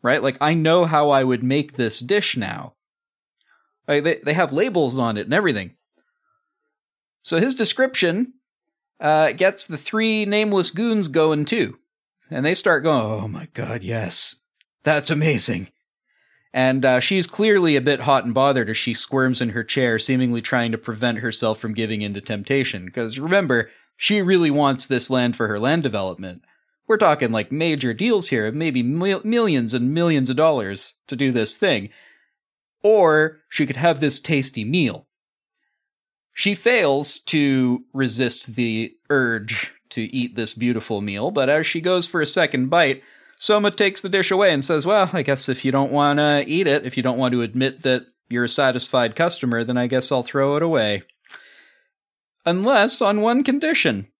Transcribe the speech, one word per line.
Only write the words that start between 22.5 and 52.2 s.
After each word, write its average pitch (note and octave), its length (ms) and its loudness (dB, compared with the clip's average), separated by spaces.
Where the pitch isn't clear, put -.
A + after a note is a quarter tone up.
'Cause A2+ 260 -8
remember, D3 520 0
she G#3 240 0
really F3+ 280 4
wants C#3 380 0
this B2 240 0
land B2 240 0
for A2+ 120 -2
her G#2 120 -4
land D3 240 0
development. F#2+ 580 -6
We're A3 100 2
talking, D3 340 2
like, A2 200 -2
major D3 420 -2
deals G3 360 -2
here, A2 220 0
maybe D3 300 -2
mil-, F3 420 -2
millions F3 520 0
and B2+ 180 0
millions D#3+ 360 2
of B2+ 60 -2
dollars B2+ 600 0
to C3+ 80 -8
do C3 160 0
this A#2 240 0
thing. A#2 340 0
Or D#3+ 640 4
she C#3+ 200 -2
could B2+ 100 -6
have D#3 220 2
this C#3+ 200 0
tasty C3+ 460 -4
meal. C3 420 -2
She G3+ 220 -2
fails D3+ 640 2
to C3 760 0
resist A#2+ 600 -2
the A2+ 400 -4
urge A#2 600 -2
to A#2+ 120 -8
eat B2 340 -6
this A2 200 -4
beautiful A2+ 460 -4
meal, G#2 280 -6
but C#3 200 0
as D#3 180 2
she E3+ 120 -4
goes F3+ 280 0
for E3+ 140 -2
a D3 40 0
second C#3 440 0
bite, D3+ 340 2
Soma G#3 320 2
takes G3 320 -2
the F#3+ 80 -6
dish F#3+ 220 0
away F#3+ 200 4
and C#3 120 0
says, D#3 220 0
"Well, G3 280 2
I E3+ 80 -2
guess C3+ 280 0
if B2+ 140 -4
you C3+ 80 2
don't C#3 200 2
wanna D3 560 2
eat E3+ 200 0
it, C#3+ 180 2
if B2+ 120 -6
you B2 60 -2
don't B2 160 0
want B2+ 140 2
to A#2+ 100 0
admit C3 400 -4
that B2+ 220 0
you're A#2+ 160 0
a A#2 40 -2
satisfied B2 640 0
customer, B2 480 0
then B2 140 -2
I B2 100 0
guess B2+ 240 -2
I'll B2+ 120 0
throw C#3 320 0
it D3+ 80 0
away. A2 400 0